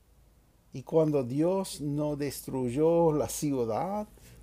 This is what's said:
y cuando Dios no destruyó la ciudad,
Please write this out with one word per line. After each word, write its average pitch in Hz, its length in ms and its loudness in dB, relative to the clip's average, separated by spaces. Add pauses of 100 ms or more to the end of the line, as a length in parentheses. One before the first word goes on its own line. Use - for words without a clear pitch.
(720)
y 131 120 -12
cuando 151 400 2
Dios 160 580 -2
no 147 340 -2
destruyó 147 960 2
la 147 160 0
ciudad, 143 800 -2 (360)